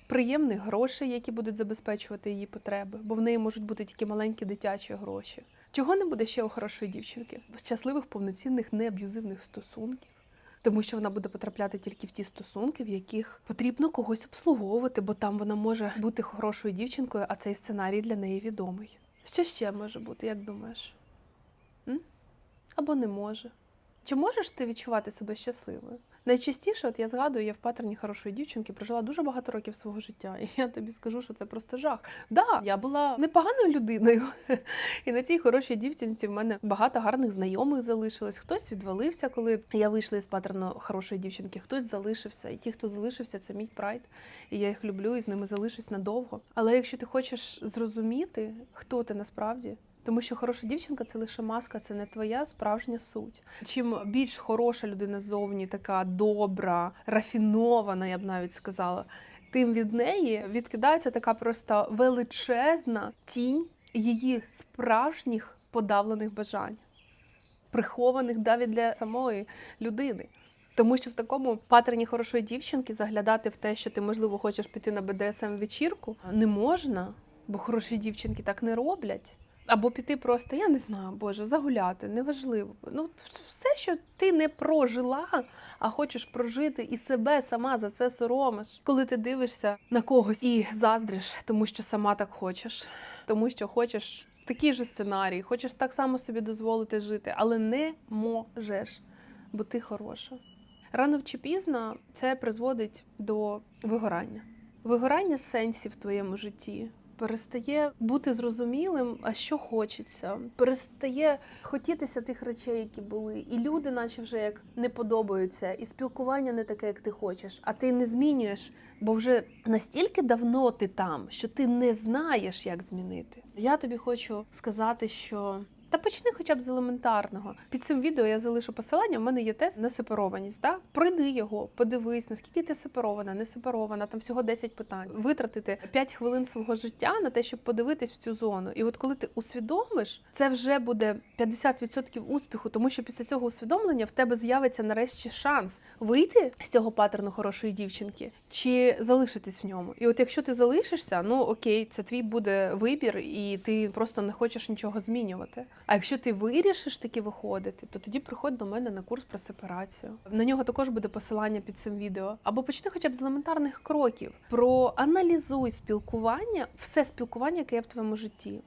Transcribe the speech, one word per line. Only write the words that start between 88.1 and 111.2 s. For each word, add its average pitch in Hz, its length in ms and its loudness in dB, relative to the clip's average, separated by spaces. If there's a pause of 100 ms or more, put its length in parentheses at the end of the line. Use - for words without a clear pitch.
соромиш. 240 720 0
Коли 262 200 6
ти 254 120 0
дивишся 240 600 0 (140)
на 233 120 6
когось 220 400 6
і 233 320 4
заздриш, 214 600 2 (100)
тому 214 220 2
що - 160 -8
сама 208 320 2
так 202 160 -2
хочеш, - 580 -8 (380)
тому 220 240 4
що 247 180 -4
хочеш - 600 -2 (160)
такий 294 280 4
же 247 120 0
сценарій, 196 580 -2
хочеш 247 320 -4
так 262 180 0
само 262 260 0
собі 233 220 -4
дозволити 220 600 -2
жити, 208 360 -4
але 226 220 4
не 269 360 0 (140)
можеш, 220 920 -4 (520)
бо 214 120 -4
ти 240 160 -4
хороша. 214 560 -10 (560)
Рано 277 300 4
чи - 160 -10
пізно 277 580 -2 (160)
це 262 240 0
призводить 233 680 -2 (140)
до 214 420 -2 (220)
вигорання. 214 600 -2 (420)
Вигорання 269 540 4
сенсів 226 540 -4
в - 40 -20
твоєму 202 400 -4
житті, 208 540 -10 (280)
перестає 247 840 -2
бути 247 340 2
зрозумілим, 240 880 0
а 220 100 -2
що 294 260 -4
хочеться, - 800 -4 (180)
перестає 262 800 2 (240)